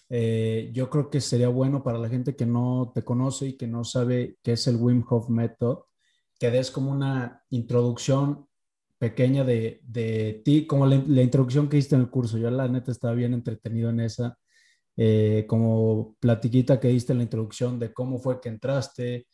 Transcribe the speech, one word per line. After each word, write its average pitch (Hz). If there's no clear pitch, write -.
eh, 113
yo 127
creo 143
que 147
sería 123
bueno 131
para 117
la 117
gente 127
que 120
no 123
te 110
conoce 127
y 131
que 127
no 117
sabe 123
qué 120
es 117
el 123
Wim 123
Hof 117
Method, 117
que 120
des 131
como 135
una 135
introducción 123
pequeña 131
de, 113
de 110
ti, 147
como 139
la, 135
la 135
introducción 135
que 147
diste 143
en 131
el 123
curso. 117
Yo, 117
la 131
neta, 127
estaba 117
bien 120
entretenido 117
en 117
esa, 117
eh, 110
como 113
platiquita 120
que 131
diste 123
en 127
la 120
introducción 113
de 113
cómo 127
fue 123
que -
entraste, 123